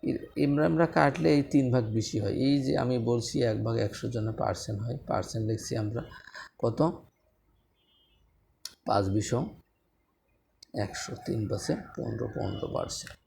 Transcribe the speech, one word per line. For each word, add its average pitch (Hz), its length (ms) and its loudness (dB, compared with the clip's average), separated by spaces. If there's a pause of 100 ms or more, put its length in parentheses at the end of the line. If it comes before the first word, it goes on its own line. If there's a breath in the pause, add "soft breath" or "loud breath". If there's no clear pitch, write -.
এ-, 143 420 -2
আমরা, 143 200 2
আমরা 165 200 4
কাটলে 160 440 4
এই 143 140 6
তিন 135 280 4
ভাগ 120 120 4
বিশই 110 360 0
হয়। 104 140 0
এই 139 280 4
যে 135 160 2
আমি 127 200 2
বলছি 120 460 0
এক 110 200 2
ভাগ 117 140 0
একশোর 110 340 -2
জন্য 110 220 -2
পার্সেন্ট 101 480 -2
হয়, 117 160 -4 (100)
পার্সেন্ট 110 400 -2
লিখছি 110 300 -2
আমরা 110 240 -4 (560 loud breath)
কত? 117 220 0 (2000)
পাঁচ 101 240 2
বিশ 101 240 0 (1400)
একশো, - 420 -4 (100)
তিন - 220 -2
পাঁচে 101 260 -2 (220)
পনেরো, - 400 -4
পনেরো 95 320 -4
পার্সেন্ট। - 460 -6 (140)